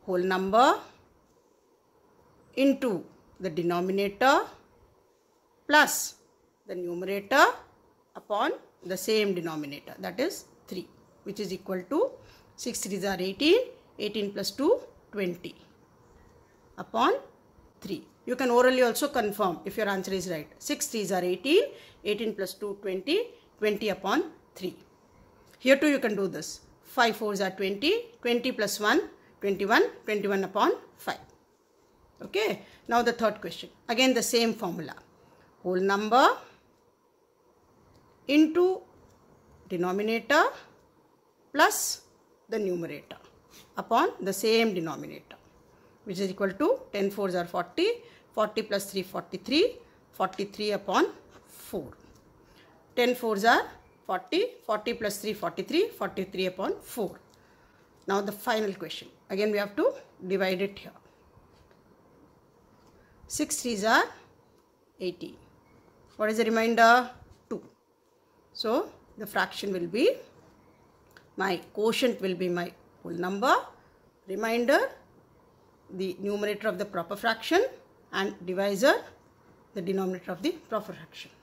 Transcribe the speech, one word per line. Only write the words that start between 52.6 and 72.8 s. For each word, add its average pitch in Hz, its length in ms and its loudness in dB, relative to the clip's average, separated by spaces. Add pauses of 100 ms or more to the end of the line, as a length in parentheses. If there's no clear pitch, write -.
Ten 247 200 2
fours 220 320 0
are 285 160 6 (420)
forty, 254 420 -2 (200)
forty 214 280 -2
plus 208 240 -6
three, 214 140 -6
forty-three 202 1120 -4
upon 190 360 -4
four. 196 380 -8 (880)
Now 196 120 0
the 202 120 -6
final 220 420 -2
question. - 340 -12 (220)
Again 208 220 0
we 208 60 0
have 202 180 -4
to 453 160 2 (340)
divide 185 340 0
it 196 160 -4
here. - 140 -16 (2500)
Six - 340 -4
threes 220 220 -4
are 254 200 6 (920)
eighteen. - 380 -10 (800)
What 214 140 0
is 220 60 -2
the 233 80 2
remainder? 226 640 6 (380)
Two. - 140 -8 (880)
So 254 380 -2 (260)
the 214 100 -10
fraction 196 460 -4
will 175 140 -4
be, 233 240 2 (1300)
my 190 220 -2 (140)
quotient 220 480 0
will 190 140 -2
be 180 140 -2
my 175 220 -2 (320)